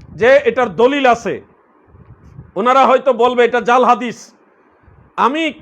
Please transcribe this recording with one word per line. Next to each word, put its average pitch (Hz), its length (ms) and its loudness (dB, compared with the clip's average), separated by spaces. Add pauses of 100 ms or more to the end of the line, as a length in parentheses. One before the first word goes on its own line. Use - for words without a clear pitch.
(160)
যে 214 140 0 (160)
এটার 240 300 -2
দলিল 269 320 0
আছে। 226 260 -2 (1200)
ওনারা 254 300 2
হয়তো 247 280 0
বলবে 240 300 0
এটা 240 180 0
জাল 240 240 2
হাদিস। 233 320 -2 (1000)
আমি 269 260 -2 (180)